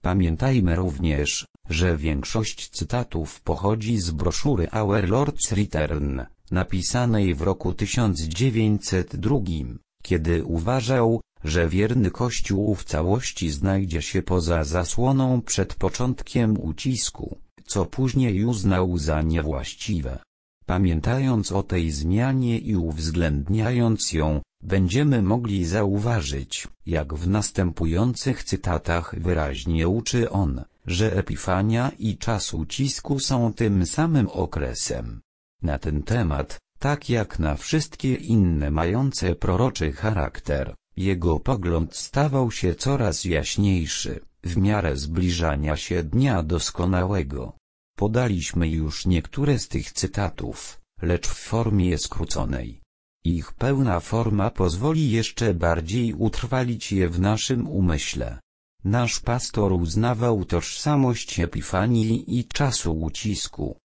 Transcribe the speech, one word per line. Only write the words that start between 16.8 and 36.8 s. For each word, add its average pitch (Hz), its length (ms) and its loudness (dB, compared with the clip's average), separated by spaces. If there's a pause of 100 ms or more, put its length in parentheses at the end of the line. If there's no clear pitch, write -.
co 98 200 0
później 120 600 0
uznał 92 520 2
za 76 240 0
niewłaściwe. 76 1000 -2 (460)
Pamiętając 98 840 2
o 95 120 0
tej 82 280 0
zmianie 117 680 0
i 107 160 -2
uwzględniając 85 1400 0
ją, 78 280 0 (220)
będziemy 101 580 4
mogli 101 440 0
zauważyć, 98 1000 -2 (180)
jak 76 280 -2
w 76 140 -4
następujących 98 1160 0
cytatach 85 760 -2
wyraźnie 80 680 0
uczy 117 420 0
on, 76 340 -2 (220)
że 90 300 0
Epifania 104 840 0
i 104 180 -2
czas - 360 -2
ucisku 131 680 -4
są 120 340 2
tym 101 320 2
samym 147 420 2
okresem. 60 920 -4 (400)
Na 73 180 -2
ten 73 240 -2
temat, 76 540 -2 (220)
tak 143 300 -2